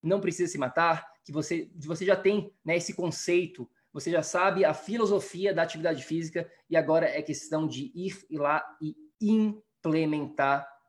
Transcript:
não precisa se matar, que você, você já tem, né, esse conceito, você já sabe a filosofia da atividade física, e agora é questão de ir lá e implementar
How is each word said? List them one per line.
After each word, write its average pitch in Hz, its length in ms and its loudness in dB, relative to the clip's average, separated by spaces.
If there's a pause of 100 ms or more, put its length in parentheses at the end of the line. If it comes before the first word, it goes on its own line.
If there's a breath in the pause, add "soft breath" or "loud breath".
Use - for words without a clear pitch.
não 190 200 0
precisa 175 280 -2
se - 80 -8
matar, 160 480 2 (200)
que - 80 -16
você, 156 420 -4
você 165 300 -6
já 190 100 6
tem, 196 380 2 (100)
né, 165 140 0
esse 170 160 -4
conceito, 175 760 -2 (220)
você 147 200 -6
já 165 120 2
sabe 185 400 2
a 151 100 4
filosofia 196 800 -2
da 165 100 2
atividade 160 420 2
física, 165 440 -4 (200 soft breath)
e 165 80 4
agora 160 280 4
é 143 160 0
questão 156 460 -4
de 127 260 -8
ir 180 220 -6 (160)
lá 147 320 0 (180)
e 156 140 -6 (240)
implementar 156 1500 0 (240)